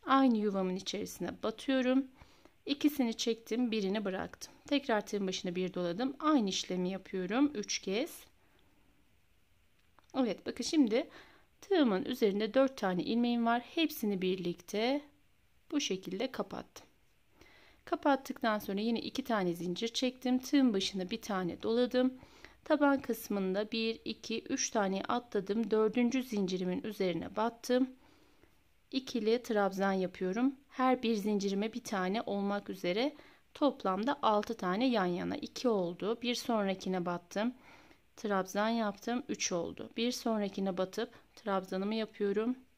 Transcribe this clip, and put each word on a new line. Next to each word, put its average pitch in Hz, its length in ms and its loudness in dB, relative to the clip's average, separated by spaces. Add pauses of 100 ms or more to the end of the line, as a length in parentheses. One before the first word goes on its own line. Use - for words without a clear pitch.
Aynı 269 300 6
yuvamın 190 400 0
içerisine 185 540 -6 (120)
batıyorum. 262 640 2 (600)
İkisini 277 500 2
çektim, 226 540 0
birini 208 340 0
bıraktım. - 500 -6 (120)
Tekrar 240 400 2
tığın 196 200 -2
başına 185 280 -4
bir 185 200 -2
doladım. 185 460 -2
Aynı 294 280 4
işlemi 180 420 -2
yapıyorum 190 640 0
üç - 240 -2
kez. 220 460 -4 (1900)
Evet, 226 280 -2
bakın 240 180 -6
şimdi 262 440 4 (520)
tığımın 247 440 4
üzerinde 214 500 0
dört 269 220 4
tane 185 260 0
ilmeğim 240 440 2
var. 233 160 2 (120)
Hepsini 208 480 0
birlikte 190 760 -2 (720)
bu 294 100 0
şekilde 190 520 -4
kapattım. - 540 -8 (1000)
Kapattıktan 262 760 0
sonra 202 220 -4
yine 226 200 0
iki - 240 -6
tane 185 300 2
zincir 175 340 -4
çektim. 254 500 0
Tığın 254 360 4
başına 190 360 -2
bir 226 120 -4
tane 185 400 -4
doladım. 247 520 2 (500)
Taban 285 360 4
kısmında 202 720 -2
bir, 226 320 -2
iki, 226 380 -6
üç - 280 -4
tane 190 380 0
atladım. 220 600 -2
Dördüncü 233 520 2
zincirimin 185 600 -2
üzerine 180 540 -2
battım. 247 540 2 (1000)
İkili 240 520 0
trabzan 196 500 2
yapıyorum. 190 600 0 (140)
Her 254 340 2
bir 226 120 2
zincirime 202 580 0
bir 240 120 -10
tane 190 380 -2
olmak 202 480 -2
üzere 196 460 -2 (380)
toplamda 233 680 0
altı 214 340 2
tane 196 300 0
yan 220 200 2
yana. 175 300 -2
İki - 320 -4
oldu. 190 540 0
Bir 240 120 0
sonrakine 190 720 0
battım. 196 480 -4 (600)
Trabzan 202 520 0
yaptım. 233 600 -2
Üç - 240 -2
oldu. 185 440 -4
Bir 233 160 0
sonrakine 196 640 -2
batıp 190 360 -4 (200)
trabzanımı 190 600 -2
yapıyorum. 214 600 0 (220)